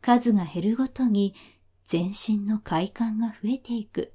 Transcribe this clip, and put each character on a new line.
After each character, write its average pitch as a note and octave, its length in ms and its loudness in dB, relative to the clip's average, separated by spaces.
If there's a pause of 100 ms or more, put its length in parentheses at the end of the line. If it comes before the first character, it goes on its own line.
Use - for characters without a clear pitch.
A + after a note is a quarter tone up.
数 A#3+ 300 4
が G3 140 4
減 F3 260 -2
る A#3 60 0
ご C4 100 0
と C4 200 -2
に G3+ 280 2 (480)
全 F3 240 -2
身 G#3 320 -2
の G#3 200 -2
快 F3 300 -2
感 A3+ 280 -4
が A3+ 100 -2
増 G#3+ 280 -4
え - 20 -10
て A#3+ 160 -8
い G#3+ 120 -6
く。 - 300 -8